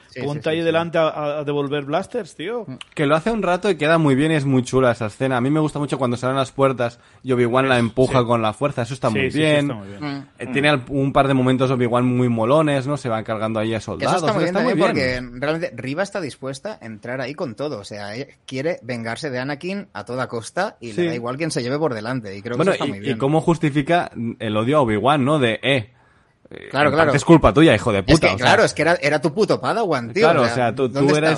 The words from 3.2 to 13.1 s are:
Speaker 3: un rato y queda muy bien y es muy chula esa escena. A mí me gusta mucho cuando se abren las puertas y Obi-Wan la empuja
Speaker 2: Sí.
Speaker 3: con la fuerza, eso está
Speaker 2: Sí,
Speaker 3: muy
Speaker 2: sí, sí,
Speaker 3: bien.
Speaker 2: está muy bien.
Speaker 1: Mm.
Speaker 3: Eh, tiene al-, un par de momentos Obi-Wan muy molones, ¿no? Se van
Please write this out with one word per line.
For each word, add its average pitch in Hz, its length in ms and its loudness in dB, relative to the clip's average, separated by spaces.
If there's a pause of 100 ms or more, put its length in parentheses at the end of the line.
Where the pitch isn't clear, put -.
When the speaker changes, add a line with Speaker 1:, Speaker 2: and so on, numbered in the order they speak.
Speaker 3:
un 226 100 -2
rato 180 300 0
y 180 60 2
queda 151 200 2
muy 151 180 4
bien 147 160 2
y 160 40 2
es 143 100 0
muy 131 180 2
chula 127 280 2
esa 113 160 -2
escena. 131 320 -2
A - 20 0
mí 127 80 0
me 156 120 2
gusta 151 180 -2
mucho 143 180 -4
cuando 120 220 -2
se 127 80 -4
abren 135 120 -2
las 131 140 -2
puertas 127 460 0 (240)
y 127 100 -2
Obi-Wan 123 340 2
la 127 120 4
empuja 123 420 2
Speaker 2:
Sí. 120 60 2
Speaker 3:
con 117 160 2
la 107 100 0
fuerza, 139 300 -4
eso 113 100 -6
está 131 160 -4
Speaker 2:
Sí, 110 60 0
Speaker 3:
muy 131 160 0
Speaker 2:
sí, - 0 -
sí, 131 80 -4
Speaker 3:
bien. 151 180 4 (140)
Speaker 2:
está 123 40 -6
muy 101 140 -14
bien. 101 160 -14
Speaker 1:
Mm. 139 220 -10 (120)
Speaker 3:
Eh, 117 140 -10
tiene 139 160 2
al-, 139 220 2
un 139 240 0
par 143 140 4
de 139 40 2
momentos 131 380 2
Obi-Wan 123 340 2
muy 123 240 2
molones, 131 580 2
¿no? 147 120 -4
Se 127 100 -8
van 110 160 -2